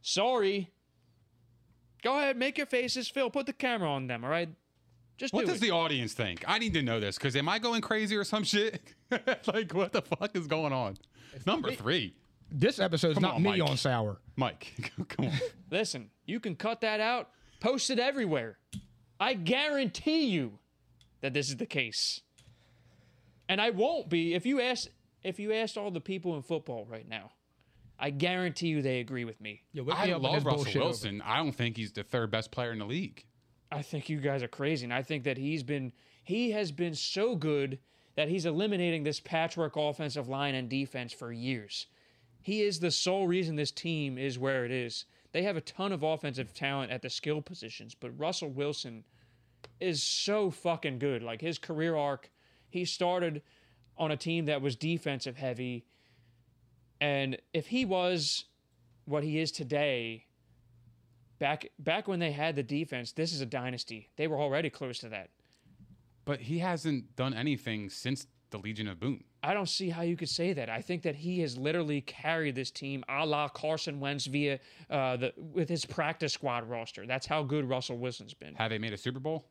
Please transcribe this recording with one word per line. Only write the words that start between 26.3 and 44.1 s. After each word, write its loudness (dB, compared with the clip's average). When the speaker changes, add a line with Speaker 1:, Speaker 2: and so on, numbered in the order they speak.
Speaker 1:
in -4
football -4
right -10
now, -8
I 0
guarantee 2
you 4
they 2
agree -4
with -12
me. -10
Speaker 3:
Yo, -6
whip 2
Speaker 2:
I 4
Speaker 3:
me 4
up 2
on 0
Speaker 2:
love 4
Speaker 3:
this 2
Speaker 2:
Russell 4
Speaker 3:
bullshit 0
over. 4
Speaker 2:
Wilson. -2
I 2
don't 2
think 0
he's -6
the -6
third 0
best 0
player -4
in -4
the -4
league. -6
Speaker 1:
I -4
think -6
you 0
guys 0
are -6
crazy, 0
and -4
I 0
think -4
that 2
he's -2
been, -4
he 0
has 0
been -2
so 0
good 0
that 2
he's 0
eliminating 2
this 0
patchwork 0
offensive -2
line 0
and -2
defense -2
for -10
years. -4
He 0
is 2
the 2
sole 2
reason 2
this 0
team -2